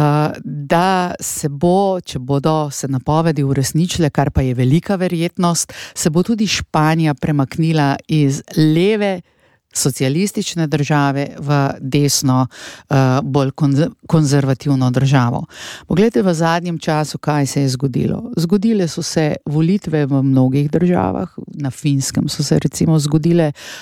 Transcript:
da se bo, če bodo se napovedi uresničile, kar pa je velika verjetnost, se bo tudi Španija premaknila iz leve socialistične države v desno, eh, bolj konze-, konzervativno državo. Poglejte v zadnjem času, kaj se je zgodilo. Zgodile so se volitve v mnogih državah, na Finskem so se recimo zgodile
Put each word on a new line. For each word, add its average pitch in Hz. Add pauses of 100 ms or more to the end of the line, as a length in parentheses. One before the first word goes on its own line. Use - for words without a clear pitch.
(440)
da 175
se -
bo, 180
če -
bodo 143
se -
napovedi 151
uresničile, 139
kar 143
pa -
je 127
velika 135
verjetnost, 175 (220)
se -
bo 170
tudi 220
Španija 160
premaknila 147 (120)
iz 143 (140)
leve 185 (520)
socialistične 160
države 143 (100)
v 143 (100)
desno, 131 (440)
eh, - (280)
bolj 139
konze-, 143 (180)
konzervativno 135
državo. 131 (420)
Poglejte 220
v 185
zadnjem 170
času, 151
kaj 147
se 143
je 135
zgodilo. 139
Zgodile 190
so -
se 156 (100)
volitve 156
v 135
mnogih 135
državah, 170
na 143
Finskem 143
so -
se 151
recimo 156
zgodile 156 (300)